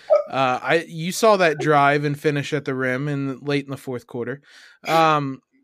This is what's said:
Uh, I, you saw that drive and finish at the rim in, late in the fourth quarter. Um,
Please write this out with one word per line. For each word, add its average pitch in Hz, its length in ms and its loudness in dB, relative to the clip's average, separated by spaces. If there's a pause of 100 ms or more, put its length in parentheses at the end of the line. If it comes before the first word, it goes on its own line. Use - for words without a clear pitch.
(280)
Uh, 127 320 0
I, 156 280 0
you 165 240 -8
saw 220 240 4
that 160 240 2
drive 147 440 4
and 143 140 -4
finish 143 340 -2
at 143 120 -2
the 135 100 -4
rim 131 320 -2
in, 139 340 -6
late 143 240 -2
in 139 60 -14
the 135 60 -10
fourth 127 320 -10
quarter. 123 340 -8 (460)
Um, 151 520 2 (240)